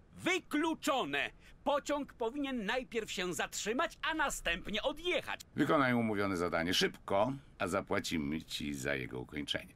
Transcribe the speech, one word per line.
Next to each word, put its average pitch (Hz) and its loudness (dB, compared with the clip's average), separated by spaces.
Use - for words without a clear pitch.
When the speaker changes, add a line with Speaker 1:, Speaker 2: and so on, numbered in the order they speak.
Speaker 1:
Wykluczone! 294 0
Pociąg 285 0
powinien 254 -2
najpierw 233 -2
się 180 -2
zatrzymać, 220 -2
a 320 0
następnie 208 -2
odjechać. 294 -2
Speaker 2:
Wykonaj 139 4
umówione 101 2
zadanie 85 2
szybko, 123 2
a 98 0
zapłacimy 82 0
ci 73 -6
za 69 -2
jego 64 -4
ukończenie. - -6